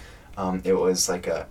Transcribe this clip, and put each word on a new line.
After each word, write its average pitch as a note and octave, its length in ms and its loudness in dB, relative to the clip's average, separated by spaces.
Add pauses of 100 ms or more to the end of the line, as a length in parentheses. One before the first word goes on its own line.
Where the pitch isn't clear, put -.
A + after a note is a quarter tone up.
(380)
Um, F#2 260 -2
it F#2+ 100 4
was, F#2 360 4
like, F#2 180 -2
a, E2+ 240 -2